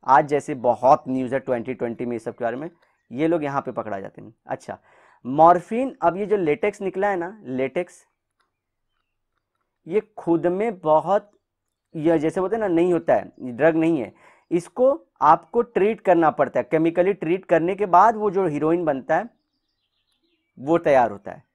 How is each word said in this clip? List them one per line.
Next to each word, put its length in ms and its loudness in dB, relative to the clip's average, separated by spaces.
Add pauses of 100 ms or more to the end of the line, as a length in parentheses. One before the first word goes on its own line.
आज 220 6
जैसे 260 -2
बहुत 540 2
न्यूज़ 260 -4
है 60 -2
ट्वेंटी 340 -6
ट्वेंटी 320 -6
में 100 -6
इस 80 -10
सब 120 -10
के 80 -8
बारे 120 -4
में, 140 -12 (420)
ये 140 -4
लोग 180 -2
यहाँ 180 -4
पे 100 -10
पकड़ा 280 -8
जाते 220 -18
हैं। 120 -20 (120)
अच्छा, 320 -12 (480)
मॉर्फिन, 760 2
अब 140 2
ये 100 -6
जो 100 0
लेटेक्स 440 -2
निकला 280 -4
है 80 -2
ना, 280 -10
लेटेक्स, 640 -8 (1800)
ये 140 -2 (160)
खुद 300 0
में 320 -2
बहुत, 520 0 (680)
ये 220 2
जैसे 220 -2
बोलते 160 -2
हैं 40 -4
ना, 80 -2
नहीं 240 2
होता 220 2
है, 260 -2
ड्रग 360 0
नहीं 240 0
है, 300 -12 (200)
इसको 520 0 (180)
आपको 420 2
ट्रीट 380 -2
करना 300 4
पड़ता 300 -2
है, 100 -6
केमिकली 420 0
ट्रीट 320 -4
करने 300 0
के 120 -4
बाद 300 4
वो 140 -2
जो 160 -2
हेरोइन 380 -2
बनता 320 -2
है 120 -4 (1300)
वो 200 0
तैयार 320 2
होता 220 -14
है। 120 -18 (100)